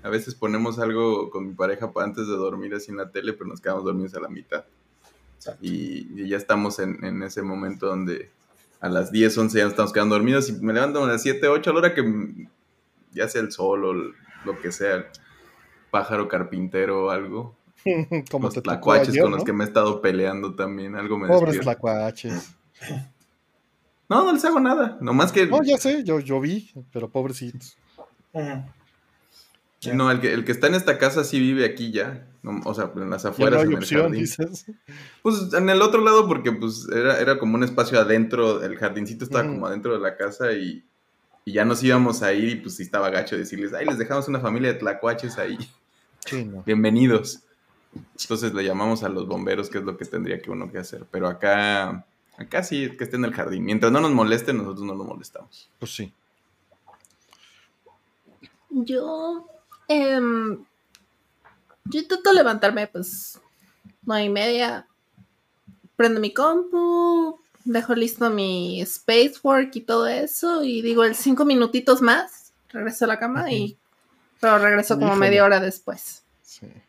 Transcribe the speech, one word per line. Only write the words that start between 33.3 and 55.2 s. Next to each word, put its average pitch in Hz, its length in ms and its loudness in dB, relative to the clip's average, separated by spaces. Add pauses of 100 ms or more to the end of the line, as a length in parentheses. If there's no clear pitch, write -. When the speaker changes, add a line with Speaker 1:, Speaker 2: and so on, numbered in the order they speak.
Speaker 1:
afueras, 113 280 4
Speaker 3:
hay 160 40 4
Speaker 1:
en 160 60 2
el 143 80 0
Speaker 3:
opción, 147 240 0
Speaker 1:
jardín. 156 180 0
Speaker 3:
dices. - 440 -6 (580)
Speaker 1:
Pues, 202 320 0
en 185 160 4
el 190 100 6
otro 220 220 6
lado, 220 240 8
porque, 127 240 0
pues, 113 420 -4
era, 123 260 4
era 131 200 4
como 113 160 2
un 123 80 4
espacio 123 360 2
adentro, 110 600 4
el 95 160 -6
jardincito 104 480 -4
estaba 127 180 0
Speaker 3:
Ujú. 147 120 -4
Speaker 1:
como 95 100 -6
adentro 104 280 -4
de 107 60 -2
la 95 180 -2
casa 101 360 -2
y, 92 320 -6 (600)
y 101 80 -8
ya 104 120 2
nos 117 180 0
íbamos 127 380 4
a 98 100 2
ir 107 180 2
y, 117 80 -4
pues, - 180 -12
sí 95 80 -10
estaba 98 260 -2
gacho 95 260 -2
decirles, 98 380 -6
"Ay, 156 140 -4
les 127 100 -2
dejamos 135 300 -4
una 135 120 -4
familia 123 320 -2
de - 60 -4
tlacuaches 113 600 -4
ahí. 101 180 -6 (720)
Speaker 3:
Sí, 127 180 -6
no. 98 160 -12
Speaker 1:
Bienvenidos". 110 800 4 (840)
Entonces 113 320 -4
le 98 100 -4
llamamos 104 380 -2
a 98 80 -4
los 92 180 -6
bomberos, 98 440 -4
que 101 80 -6
es 95 40 -8
lo 95 140 -8
que - 80 -10
tendría 92 380 -6
que 101 80 -10
uno 95 200 -10
que 95 60 -12
hacer. - 320 -14
Pero 92 180 -4
acá, 101 760 0 (320)
acá - 240 -4
sí, 139 360 -6
que 127 80 -6
esté 120 100 -8
en 123 100 0
el 113 80 -4
jardín. 92 320 -6
Mientras 107 260 2
no 139 80 4
nos 156 120 2
moleste, 117 420 2
nosotros 101 320 -6
no 98 80 -8
lo 95 120 -10
molestamos. - 760 -18